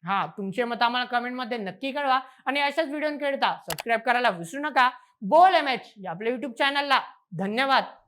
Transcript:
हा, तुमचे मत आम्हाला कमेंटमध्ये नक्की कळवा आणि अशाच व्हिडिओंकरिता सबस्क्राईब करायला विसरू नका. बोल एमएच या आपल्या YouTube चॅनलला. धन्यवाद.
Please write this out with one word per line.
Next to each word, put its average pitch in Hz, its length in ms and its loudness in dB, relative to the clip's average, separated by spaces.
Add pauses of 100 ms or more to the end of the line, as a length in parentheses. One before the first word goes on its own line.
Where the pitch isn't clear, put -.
हा, 185 200 0
तुमचे 196 380 -4
मत 240 180 -2
आम्हाला 240 240 0
कमेंटमध्ये 247 520 -4
नक्की 202 340 -8
कळवा 269 280 0 (260)
आणि 277 140 0
अशाच 285 280 -2
व्हिडिओंकरिता 277 680 -2 (140)
सबस्क्राईब 226 300 -2
करायला 247 280 2
विसरू 180 320 -4
नका. 285 300 2 (320)
बोल 339 320 8
एमएच 277 380 0 (100)
या 180 80 -10
आपल्या 214 220 -4
YouTube 247 220 -6
चॅनलला. 277 460 2 (380)
धन्यवाद. 226 460 2 (220)